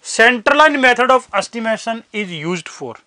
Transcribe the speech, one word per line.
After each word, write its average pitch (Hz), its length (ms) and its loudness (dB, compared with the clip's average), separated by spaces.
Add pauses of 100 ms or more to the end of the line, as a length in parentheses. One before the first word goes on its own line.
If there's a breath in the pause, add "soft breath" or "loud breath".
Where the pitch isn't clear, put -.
central 247 520 2
line 294 220 4
method 247 320 2
of 254 120 2 (120)
estimation 226 640 -4 (180)
is 208 140 -6 (120)
used 165 300 -6
for। 120 220 -14 (140)